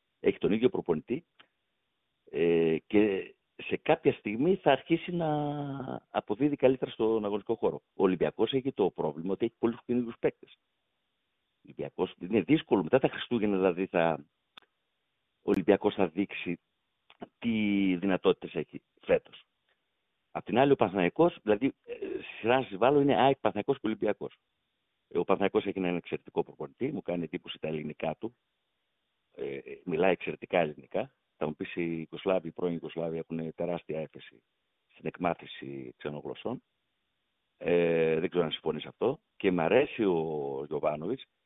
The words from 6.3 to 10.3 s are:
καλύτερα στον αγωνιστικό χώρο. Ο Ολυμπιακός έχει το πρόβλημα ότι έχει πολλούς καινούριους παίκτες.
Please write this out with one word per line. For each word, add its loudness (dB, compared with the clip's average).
καλύτερα 2
στον 0
αγωνιστικό -4
χώρο. -2
Ο 0
Ολυμπιακός 2
έχει -2
το 2
πρόβλημα -4
ότι -2
έχει -2
πολλούς -2
καινούριους -4
παίκτες. -6